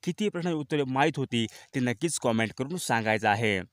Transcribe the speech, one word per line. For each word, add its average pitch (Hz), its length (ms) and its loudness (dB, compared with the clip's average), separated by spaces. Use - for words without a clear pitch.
किती 202 260 -2
प्रश्नांची 175 300 -2
उत्तरे 147 240 -2
माहीत 135 340 2
होती 120 280 0
ते 143 40 0
नक्कीच 123 400 -2
कॉमेंट 113 380 0
करून 170 200 -6
सांगायचं 110 520 0
आहे. 104 320 2